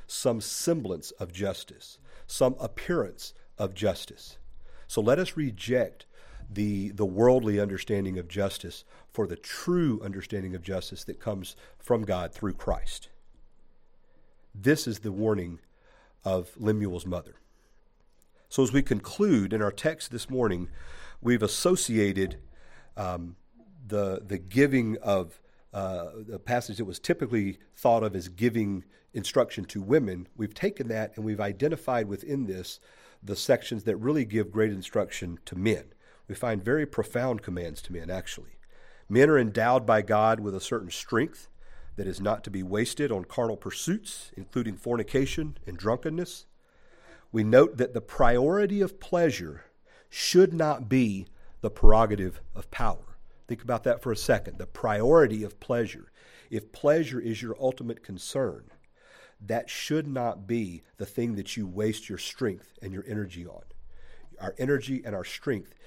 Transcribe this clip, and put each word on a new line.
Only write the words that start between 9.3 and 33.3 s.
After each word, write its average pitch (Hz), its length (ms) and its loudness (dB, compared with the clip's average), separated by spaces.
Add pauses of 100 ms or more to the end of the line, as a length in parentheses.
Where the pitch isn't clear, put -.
true 165 680 0
understanding 95 540 -6
of 85 60 -10
justice 92 420 -8
that - 160 -12
comes 98 340 -6 (240)
from 113 260 0
God 90 280 -2
through 101 220 -4
Christ. - 540 -4 (1400)
This 131 360 2
is 104 100 -4
the 107 140 -6
warning 95 480 0 (640)
of 92 320 0
Lemuel's 104 500 0
mother. 90 300 -8 (1120)
So - 140 4
as 117 100 2
we 135 100 6
conclude 120 680 2
in 110 100 2
our 101 100 2
text - 380 -4
this 120 200 -8
morning, 104 380 0 (520)
we've 120 220 2
associated, 101 960 2 (580)
um, 90 400 -8 (500)
the, 101 380 -2
the 101 140 -4
giving 117 600 4
of, 95 420 -2 (320)
uh, 92 380 -6 (160)
the 107 120 -10
passage 117 400 -2
that 113 60 -4
was 92 140 -8
typically 107 600 0 (160)
thought 117 280 4
of 101 140 -2
as 90 120 -6
giving 101 560 0 (280)
instruction 110 540 -2
to 101 160 -8
women. 98 540 0
We've 104 180 -6
taken 185 340 -4
that 110 280 -4
and 110 80 -6
we've 107 160 -2
identified 117 680 -2
within 127 380 -4
this 92 340 -8 (420)
the 98 140 -6